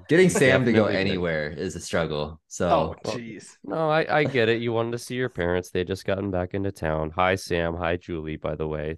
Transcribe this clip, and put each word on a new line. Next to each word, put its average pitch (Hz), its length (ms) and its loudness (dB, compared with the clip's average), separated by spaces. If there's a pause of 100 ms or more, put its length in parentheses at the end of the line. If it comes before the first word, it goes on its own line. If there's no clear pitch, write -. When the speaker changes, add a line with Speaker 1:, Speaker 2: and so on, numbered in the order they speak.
Speaker 1:
<laughs> - 60 -10
Getting 175 160 6
Speaker 2:
You 175 60 6
Speaker 1:
Sam 131 340 6
to 117 80 4
go 107 140 6
Speaker 2:
definitely 95 180 0
did. 98 60 0
Speaker 1:
anywhere 82 400 -2
is 87 260 -6
a 85 40 -12
struggle. 78 680 -4
So 90 220 -2
Speaker 3:
Oh, 85 240 2 (100)
Speaker 2:
Well, 110 140 -4
Speaker 3:
jeez. 113 440 -14
Speaker 2:
no, 160 280 -2
I, 151 300 2
I 151 40 2
get 127 240 2
it. 117 140 2
You 117 100 -2
wanted 117 200 0
to 120 60 -4
see 123 180 -10
your 127 120 -2
parents. 87 420 0
They 92 100 0
had 85 80 -2
just 95 180 -6
gotten 98 240 -2
back 92 240 -2
into 98 180 -4
town. 78 380 -2
Hi, 92 240 2
Sam. 85 420 -2
Hi, 87 220 -2
Julie, 78 380 -8
by 78 200 -6
the 78 100 -4
way. 76 320 -6